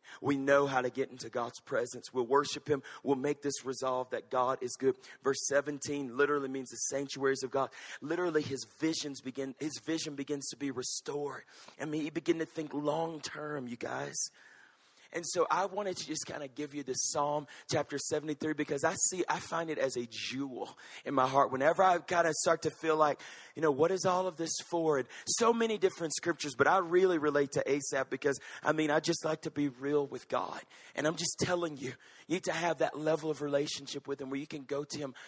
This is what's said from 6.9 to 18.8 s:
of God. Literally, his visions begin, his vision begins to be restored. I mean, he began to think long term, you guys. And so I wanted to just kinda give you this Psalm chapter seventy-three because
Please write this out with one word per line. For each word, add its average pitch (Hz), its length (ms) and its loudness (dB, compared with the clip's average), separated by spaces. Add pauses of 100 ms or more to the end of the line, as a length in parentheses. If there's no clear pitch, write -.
of 123 80 -6
God. 135 180 2 (320)
Literally, 160 400 0
his 131 240 -6 (140)
visions 151 420 -2
begin, 135 380 -6
his 147 260 -4
vision 160 300 -4
begins 139 340 -4
to - 80 -8
be 139 140 -4
restored. 139 720 -4 (380)
I 139 40 -2
mean, 156 160 -2
he 151 100 -2
began 165 280 2
to 160 60 0
think 151 280 -8
long 151 460 0
term, 147 480 -6
you 120 100 -8
guys. 131 380 -6 (1000)
And 165 100 -4
so - 240 2
I 180 160 4
wanted 190 320 -4
to 160 80 -8
just 156 200 -6
kinda 160 240 -8
give 143 260 -8
you 143 80 -6
this 127 260 -2
Psalm 147 380 0 (240)
chapter 147 260 0
seventy-three 151 560 -2
because 147 300 -2